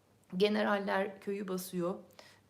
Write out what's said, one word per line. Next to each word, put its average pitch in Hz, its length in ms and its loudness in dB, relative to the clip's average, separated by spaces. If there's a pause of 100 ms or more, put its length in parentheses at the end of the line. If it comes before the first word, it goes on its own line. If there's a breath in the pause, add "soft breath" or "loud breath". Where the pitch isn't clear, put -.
(360)
Generaller 202 840 2
köyü 202 280 -4
basıyor. 180 460 -2 (560 loud breath)